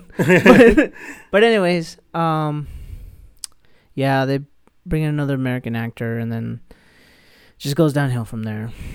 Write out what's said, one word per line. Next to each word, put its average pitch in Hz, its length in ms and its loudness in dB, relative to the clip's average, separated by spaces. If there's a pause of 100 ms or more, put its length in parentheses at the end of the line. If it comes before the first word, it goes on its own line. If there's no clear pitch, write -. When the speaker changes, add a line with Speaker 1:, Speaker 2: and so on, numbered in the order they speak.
Speaker 1:
<laughs> - 60 -20
Speaker 2:
<laughs> - 60 -20
Speaker 1:
But, 214 720 6 (380)
but 202 140 4
anyways, 180 540 0 (160)
um, 156 520 -2 (1300)
yeah, 135 300 0
they 139 160 -2 (460)
bring 160 160 -2
in 156 80 -2
another 143 240 -2
American 123 420 -4
actor, 117 420 -8
and 117 140 -6
then 117 280 -8 (1000)
just 143 180 -6
goes 156 160 2
downhill 127 320 -2
from 113 180 -10
there. 110 280 -8 (240)